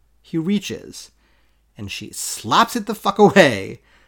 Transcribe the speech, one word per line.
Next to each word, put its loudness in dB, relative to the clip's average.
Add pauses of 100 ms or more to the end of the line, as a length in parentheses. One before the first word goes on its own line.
(220)
He -10
reaches. -6 (680)
And -14
she -14
slaps -2
it -6
the -6
fuck -6
away. 4 (260)